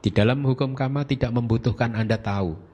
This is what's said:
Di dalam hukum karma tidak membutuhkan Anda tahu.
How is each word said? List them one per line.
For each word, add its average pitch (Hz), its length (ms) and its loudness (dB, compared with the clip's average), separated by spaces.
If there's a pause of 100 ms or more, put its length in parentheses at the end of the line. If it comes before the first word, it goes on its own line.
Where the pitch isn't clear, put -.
Di 104 80 2
dalam 123 320 2
hukum 131 320 0
karma 139 320 -2
tidak 131 240 0
membutuhkan 113 640 0
Anda 110 240 0
tahu. 98 320 -2 (220)